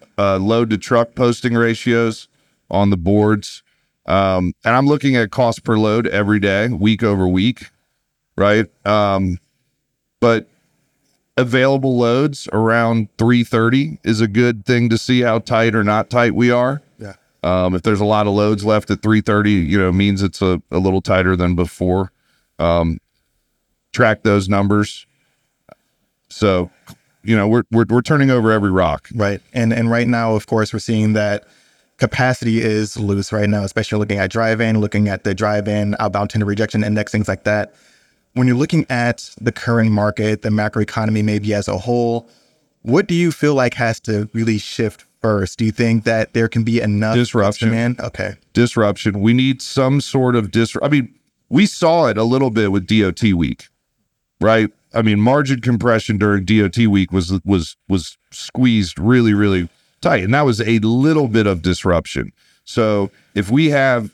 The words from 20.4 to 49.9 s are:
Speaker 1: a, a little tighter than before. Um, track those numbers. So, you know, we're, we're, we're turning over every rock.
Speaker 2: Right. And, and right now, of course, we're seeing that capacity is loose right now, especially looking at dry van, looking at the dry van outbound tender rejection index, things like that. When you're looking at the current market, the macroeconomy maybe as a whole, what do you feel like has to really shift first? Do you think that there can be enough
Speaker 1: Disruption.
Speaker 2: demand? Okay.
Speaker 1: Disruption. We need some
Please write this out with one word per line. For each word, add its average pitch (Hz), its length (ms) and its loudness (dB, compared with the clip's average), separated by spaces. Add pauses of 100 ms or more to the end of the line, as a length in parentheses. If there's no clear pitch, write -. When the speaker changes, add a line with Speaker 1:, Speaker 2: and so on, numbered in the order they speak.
Speaker 1:
a, 92 300 0
a 82 80 -2
little 95 240 0
tighter 92 320 2
than 87 220 0
before. 90 560 -2 (480)
Um, 85 400 0 (920)
track 110 300 2
those 101 260 2
numbers. 101 580 0 (1200)
So, 92 420 0 (520)
you 110 140 2
know, 101 120 2
we're, 113 220 2
we're, 110 180 2
we're 120 140 2
turning 139 280 2
over 113 220 2
every 104 180 2
rock. 87 440 0
Speaker 2:
Right. 101 260 -2 (120)
And, 117 200 0
and 117 180 0
right 117 160 0
now, 117 280 0
of 107 120 -4
course, 110 260 -2
we're 113 60 -4
seeing 107 360 0
that 104 300 -2 (520)
capacity 123 640 0
is 107 360 -2
loose 101 360 -2
right 104 160 0
now, 104 140 0
especially 107 360 -4
looking 104 200 -2
at 95 120 -2
dry 113 260 0
van, 110 240 0
looking 104 280 0
at 98 160 -6
the 101 80 -2
dry 104 280 0
van 104 400 -2
outbound 101 300 -2
tender 107 140 0
rejection 104 380 -2
index, 104 300 -2
things 107 160 -2
like 95 160 -6
that. 104 300 -2 (580)
When 127 160 2
you're 123 80 2
looking 151 340 0
at 120 400 -4 (100)
the 113 120 -2
current 113 400 0
market, 107 500 -2
the 113 60 -4
macroeconomy 107 760 -2
maybe 104 320 -2
as 101 140 -4
a 98 100 -4
whole, 117 500 -2 (540)
what 160 240 0
do 180 80 -2
you 170 160 2
feel 147 240 0
like 127 200 0
has 113 260 -4
to 104 320 -4
really 113 260 -2
shift - 460 -6 (180)
first? 104 380 -2
Do 117 40 0
you 110 60 2
think 113 320 0
that 113 300 -2
there 113 160 0
can 113 160 -2
be 117 160 0
enough 110 340 0
Speaker 1:
Disruption. 113 540 0
Speaker 2:
demand? 117 320 -2
Okay. 104 340 -8 (200)
Speaker 1:
Disruption. 110 640 0
We 110 120 4
need 131 300 0
some 135 380 0